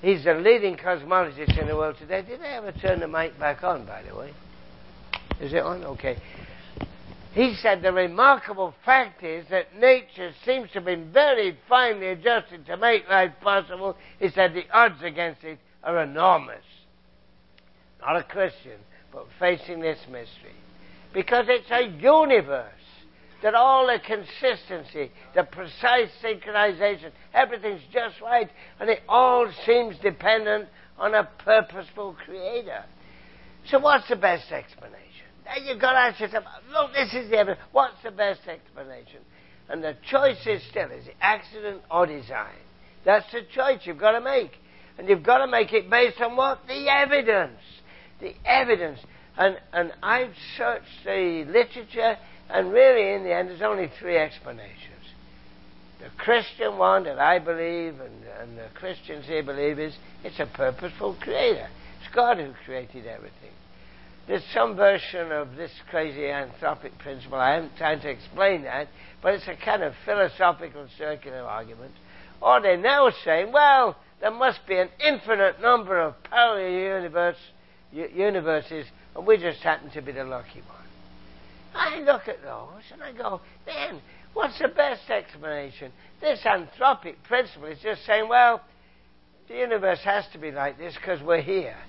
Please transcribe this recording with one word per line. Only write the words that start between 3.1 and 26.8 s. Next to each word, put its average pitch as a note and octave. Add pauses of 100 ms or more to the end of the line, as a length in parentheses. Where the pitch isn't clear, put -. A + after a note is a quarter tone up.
back D3
on, D3+
by G2+
the G2
way? C3+ (1080)
Is C#3+
it E3
on? F3
Okay. C3+ (1160)
He A3+
said G3
the F#3
remarkable F#3+ (120)
fact B3
is D#3+
that F#3
nature A#3+ (140)
seems B3
to G3
be F3+
very F#3+ (100)
finely A3+
adjusted F#3
to E3+
make G#3+
life F#3+ (100)
possible. F#3+ (240)
He F#3+
said F3+
the F3
odds G#3
against E3
it D#3+ (240)
are E3+
enormous. C#3+ (1400)
Not D3+
a E3+
Christian, E3 (340)
but B2 (140)
facing F3
this D#3+
mystery. A#2+ (580)
Because A3
it's B3
a A#3+ (120)
universe G3 (680)
that G#3+
all C4
the A#3+
consistency, F#3 (240)
the F3
precise G#3 (120)
synchronization, G3+ (240)